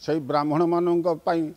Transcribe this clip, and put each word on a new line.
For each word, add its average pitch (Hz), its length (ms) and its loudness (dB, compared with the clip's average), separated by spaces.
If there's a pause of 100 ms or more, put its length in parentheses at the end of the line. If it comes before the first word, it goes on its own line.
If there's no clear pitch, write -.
ସେଇ 160 180 -2
ବ୍ରାହ୍ମଣମାନଙ୍କ 165 880 0 (180)
ପାଇଁ 170 160 0 (160)